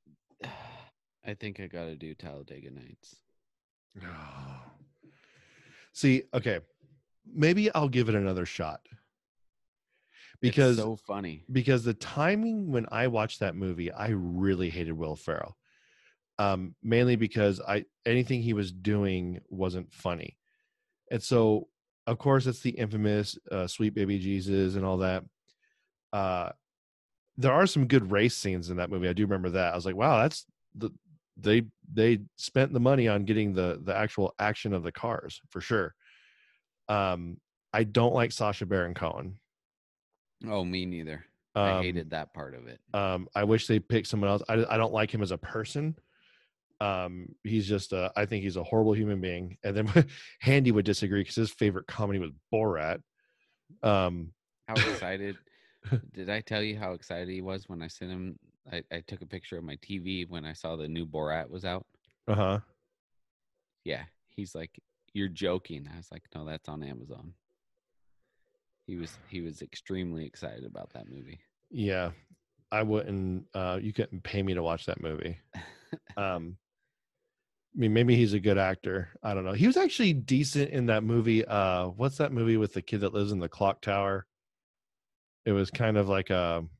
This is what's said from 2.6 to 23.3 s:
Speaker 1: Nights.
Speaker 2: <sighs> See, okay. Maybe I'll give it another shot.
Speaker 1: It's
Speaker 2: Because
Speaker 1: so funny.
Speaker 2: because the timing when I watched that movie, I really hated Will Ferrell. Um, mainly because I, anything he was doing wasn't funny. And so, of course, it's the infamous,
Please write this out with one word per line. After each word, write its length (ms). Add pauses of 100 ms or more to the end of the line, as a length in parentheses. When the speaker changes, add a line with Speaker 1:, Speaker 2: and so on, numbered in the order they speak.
Speaker 1:
Nights. 500 (760)
Speaker 2:
<sighs> 840 (1120)
See, 300 (100)
okay. 280 (640)
Maybe 480
I'll 160
give 200
it 60
another 300
shot. 420 (1600)
Speaker 1:
It's 200
Speaker 2:
Because 20
Speaker 1:
so 300
funny. 560
Speaker 2:
because 320
the 120
timing 760
when 200
I 160
watched 340
that 140
movie, 360
I 180
really 600
hated 240
Will 240
Ferrell. 400 (840)
Um, 440
mainly 340
because 440
I, 240 (200)
anything 360
he 120
was 180
doing 800
wasn't 440
funny. 440 (720)
And 120
so, 460 (380)
of 120
course, 280
it's 140
the 100
infamous, 680 (140)